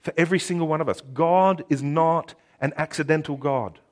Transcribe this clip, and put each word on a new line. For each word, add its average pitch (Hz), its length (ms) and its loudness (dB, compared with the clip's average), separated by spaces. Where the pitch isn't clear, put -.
For - 160 -8
every 170 220 2
single 170 280 -2
one 156 140 0
of 147 80 -2
us. 95 120 -4
God 175 560 2
is 135 140 0
not 160 520 0
an 143 160 -2
accidental 156 600 -2
God. 131 420 -4